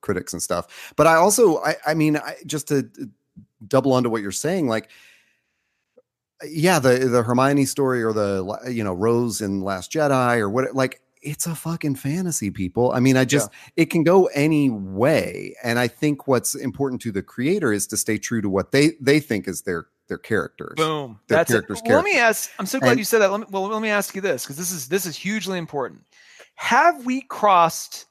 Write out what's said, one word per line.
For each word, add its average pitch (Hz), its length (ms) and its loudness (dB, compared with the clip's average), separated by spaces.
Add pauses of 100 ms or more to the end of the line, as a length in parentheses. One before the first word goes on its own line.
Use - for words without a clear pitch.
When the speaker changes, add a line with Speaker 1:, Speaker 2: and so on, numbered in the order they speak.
Speaker 1:
critics - 320 -6
and 85 100 -8
stuff, - 540 -8
but 151 100 4
I 165 80 6
also, 190 440 4
I, 156 180 -2 (100)
I 156 80 0
mean, 156 220 2
I, 151 180 -6 (120)
just 151 200 -8
to 139 240 -2 (800)
double 131 240 2
onto 123 180 2
what 110 120 -4
you're 101 100 -8
saying, 165 340 -2
like, 110 220 -4 (1600)
yeah, 165 340 2
the, 127 200 6
the 123 240 2
Hermione 135 420 2
story 131 380 0
or 113 100 0
the, 101 460 -2 (100)
you 117 160 -4
know, 98 80 -2
Rose 113 480 0
in 98 200 -2
Last 95 320 -6
Jedi 131 460 2
or 104 100 0
what, 127 260 -2
like, 131 260 -2 (200)
it's 147 280 -8
a 165 80 -6
fucking 160 400 -6
fantasy, 151 520 -4
people. 113 440 0
I 127 80 0
mean, 131 160 6
I 131 80 4
just, 123 260 0
Speaker 2:
Yeah. - 320 -4
Speaker 1:
it - 80 0
can 165 140 2
go 180 220 6
any 147 440 2
way. 95 920 -2
And 120 160 0
I 123 80 0
think 147 400 -4
what's 127 260 2
important 135 480 -6
to 113 100 -6
the 95 100 -4
creator 143 500 -2
is 101 160 -2
to 110 80 -6
stay 107 220 -2
true 117 220 -4
to 104 80 -2
what 95 220 -2
they, 143 300 4
they 139 180 4
think 113 300 -4
is 87 140 -8
their, 85 260 -6 (180)
their 90 120 -8
characters. - 580 -6
Speaker 2:
Boom. 151 500 -6
Speaker 1:
Their - 120 2
Speaker 2:
That's 165 120 0
it. 123 40 2
Speaker 1:
character's 104 300 -2
Speaker 2:
Well, 233 120 2
let 339 80 2
me 403 80 0
Speaker 1:
character. 247 160 4
Speaker 2:
ask, - 220 -2 (100)
I'm 190 60 -6
so 262 120 -4
glad 262 120 2
Speaker 1:
And 247 100 2
Speaker 2:
you 208 40 -6
said 226 140 2
that. 196 140 4
Let 202 80 -4
me, 226 100 -12
well, 196 160 -4
let 214 160 -4
me 220 80 -4
ask 202 240 -2
you 196 60 -8
this, 175 260 -4
'cause 139 100 -12
this 175 140 -8
is, 156 180 -10
this 185 180 -2
is 156 100 -10
hugely 190 420 -6
important. 139 460 -8 (500)
Have 285 500 2
we 254 180 -4
crossed - 880 2